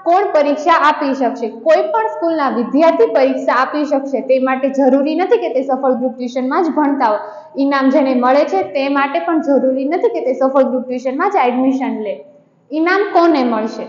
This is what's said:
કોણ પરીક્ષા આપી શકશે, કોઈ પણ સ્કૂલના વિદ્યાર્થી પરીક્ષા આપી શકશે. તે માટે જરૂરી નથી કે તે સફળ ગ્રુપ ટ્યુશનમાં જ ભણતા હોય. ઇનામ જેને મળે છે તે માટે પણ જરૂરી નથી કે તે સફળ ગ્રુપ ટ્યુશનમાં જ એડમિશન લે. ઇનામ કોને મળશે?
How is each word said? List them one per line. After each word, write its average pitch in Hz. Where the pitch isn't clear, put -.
કોણ 359
પરીક્ષા 294
આપી 294
શકશે, 247
કોઈ 320
પણ 440
સ્કૂલના 320
વિદ્યાર્થી 254
પરીક્ષા 269
આપી 269
શકશે. 269
તે 262
માટે 262
જરૂરી 277
નથી 381
કે 349
તે 262
સફળ 269
ગ્રુપ 247
ટ્યુશનમાં 254
જ 320
ભણતા 277
હોય. 208
ઇનામ 277
જેને 269
મળે 262
છે 381
તે 277
માટે 277
પણ 339
જરૂરી 262
નથી 359
કે -
તે 262
સફળ 262
ગ્રુપ 247
ટ્યુશનમાં 262
જ 403
એડમિશન 247
લે. 202
ઇનામ 339
કોને 330
મળશે? 220